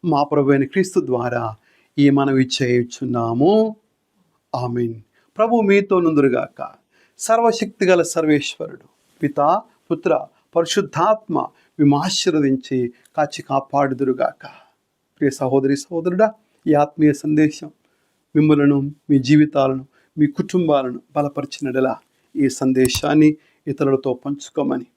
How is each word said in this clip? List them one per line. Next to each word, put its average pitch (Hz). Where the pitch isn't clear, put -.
మా 151
ప్రభు 143
అయిన 139
క్రీస్తు 185
ద్వారా 120
ఈ 143
మనవి 135
చేయుచున్నాము. 123
ఆమేన్. 120
ప్రభు 226
మీతో 196
నుందురుగాక. 143
సర్వశక్తిగల 220
సర్వేశ్వరుడు, 156
పితా, 147
పుత్ర, 156
పరిశుద్ధాత్మ 170
మిమ్ము 143
ఆశీర్వదించి 139
కాచి 147
కాపాడుదురుగాక. 135
ప్రియ 143
సహోదరి, 135
సహోదరుడా, 180
ఈ 156
ఆత్మీయ 147
సందేశం 151
మిమ్మలను, 143
మీ 139
జీవితాలను, 135
మీ 147
కుటుంబాలను 143
బలపరిచినడలా 139
ఈ 139
సందేశాన్ని 139
ఇతరులతో 135
పంచుకోమని 131